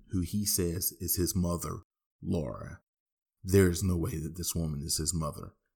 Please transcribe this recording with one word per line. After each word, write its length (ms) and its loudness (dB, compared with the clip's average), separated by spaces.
who 100 0
he 240 -2
says 540 0
is 160 -2
his 200 0
mother, 440 -2
Laura. 600 -6
There 260 8
is 120 0
no 160 4
way 200 0
that 200 -6
this 160 -4
woman 300 -2
is 140 -2
his 160 0
mother. 400 -4